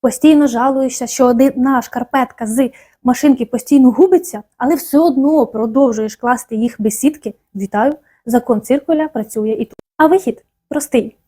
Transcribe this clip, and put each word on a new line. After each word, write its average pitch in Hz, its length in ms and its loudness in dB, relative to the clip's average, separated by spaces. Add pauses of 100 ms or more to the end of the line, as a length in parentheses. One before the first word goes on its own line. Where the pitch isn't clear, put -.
Постійно 294 460 4
жалуєшся, 262 600 -2
що 254 200 0
одна 254 560 2
шкарпетка 247 640 -4
з 240 240 -2 (320)
машинки 247 440 0
постійно 262 440 2
губиться, 359 520 2 (140)
але 277 180 0
все 285 240 -2
одно 285 480 2
продовжуєш 220 680 -2
класти 226 400 -4
їх 233 220 -2
без 208 200 -2
сітки? 269 360 -4 (200)
Вітаю, 208 380 -2 (340)
закон 233 340 0
циркуля 302 480 -2
працює 214 420 -6
і 220 140 -4
тут. - 140 -20 (180)
А 214 100 2
вихід 302 380 0 (240)
простий. 220 480 -4 (120)